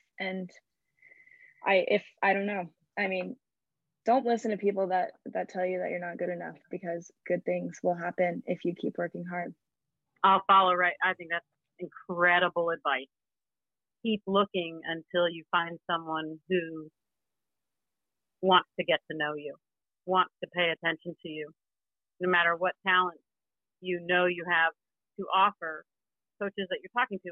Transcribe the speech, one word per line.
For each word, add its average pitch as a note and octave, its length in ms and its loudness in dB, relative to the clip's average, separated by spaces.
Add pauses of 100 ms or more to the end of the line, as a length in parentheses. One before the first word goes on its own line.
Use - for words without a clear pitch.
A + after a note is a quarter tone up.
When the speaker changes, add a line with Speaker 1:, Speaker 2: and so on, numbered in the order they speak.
(180)
Speaker 1:
And F#3+ 320 -6 (1160)
I, F#3+ 220 4
if, G#3 160 2 (200)
I G3 100 4
don't G3 140 -2
know, F#3+ 220 -6 (280)
I G3+ 100 -2
mean, F#3 280 -4 (720)
don't A#3+ 200 4
listen A#3 260 0
to G3+ 60 -2
people G3 300 0
that, F3+ 240 0 (220)
that F#3 160 -6
tell F#3 160 -4
you F#3 140 -2
that F3 120 -4
you're F3 80 -6
not F3 180 -10
good F3+ 120 -4
enough, E3+ 260 -8 (160)
because F3 400 -8 (160)
good F3+ 160 0
things F3 400 -4
will F3 120 2
happen F3 520 -2
if F3+ 160 -4
you F3 100 -2
keep F3+ 240 -6
working F3 320 -6
hard. F3 240 -8 (720)
Speaker 2:
I'll F#3+ 240 6
follow F#3+ 260 8
right. F3+ 300 2
I F#3 100 2
think E3+ 180 -12
that's E3+ 140 -4 (340)
incredible F3 920 2
advice. C#3 340 -2 (960)
Keep A3 240 -2
looking F#3+ 580 0
until E3 440 -2
you E3 220 -12
find E3+ 260 -2 (120)
someone D#3+ 480 -4 (120)
who E3 380 -4 (1500)
wants F#3 280 4 (100)
to F3 60 -2
get E3 140 0 (120)
to D#3+ 60 -8
know D3+ 180 -2
you, D3 200 -10 (500)
wants F#3 260 2 (120)
to E3 120 -10
pay F3 140 0
attention E3 540 -4
to E3 60 -10
you. D3+ 200 -10 (720)
No F3+ 100 0
matter E3+ 260 4
what F3 180 -2 (120)
talent F#3 340 2 (600)
you F3+ 220 -4
know F3+ 220 4
you F3 240 0
have E3 240 2 (460)
to F#3+ 60 -6
offer, F3 580 0 (580)
coaches G3 280 -6
that F#3 120 -4
you're F#3 180 -6
talking G#3 260 -2
to F3 60 -12